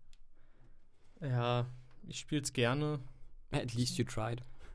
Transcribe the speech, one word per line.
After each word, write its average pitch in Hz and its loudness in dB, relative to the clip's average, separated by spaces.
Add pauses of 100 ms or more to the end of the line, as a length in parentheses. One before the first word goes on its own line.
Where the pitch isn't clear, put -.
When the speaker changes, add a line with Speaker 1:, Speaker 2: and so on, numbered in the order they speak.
(1200)
Speaker 1:
ja, 120 4 (400)
ich - -6
spiel's - 0
gerne. 143 4 (520)
Speaker 2:
At 123 4
least 123 4
you 120 6
tried. 117 0 (320)